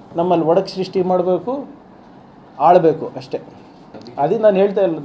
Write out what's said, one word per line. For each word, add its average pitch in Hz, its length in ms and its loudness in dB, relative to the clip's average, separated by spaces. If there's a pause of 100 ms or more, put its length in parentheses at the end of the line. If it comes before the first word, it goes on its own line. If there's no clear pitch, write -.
(160)
ನಮ್ಮಲ್ಲಿ 170 300 0
ಒಡಕು 185 220 0
ಸೃಷ್ಟಿ 185 360 -4
ಮಾಡಬೇಕು, 180 640 -4 (920)
ಆಳಬೇಕು 160 580 4
ಅಷ್ಟೇ. 131 220 -10 (760)
ಅದೇ 160 200 0
ನಾನು 214 180 4
ಹೇಳ್ತಾ 196 260 2
ಇಲ್ಲ 170 240 0